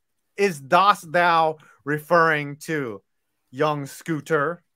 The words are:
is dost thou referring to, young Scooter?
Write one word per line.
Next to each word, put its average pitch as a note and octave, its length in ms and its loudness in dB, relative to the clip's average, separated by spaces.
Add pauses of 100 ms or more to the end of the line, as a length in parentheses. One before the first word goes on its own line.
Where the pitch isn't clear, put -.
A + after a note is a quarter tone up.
(380)
is G3 220 -2
dost F3 520 2
thou E3 460 2 (260)
referring D3+ 720 2
to, C#3 440 -8 (480)
young C#3+ 380 -2
Scooter? D#3+ 760 -4 (140)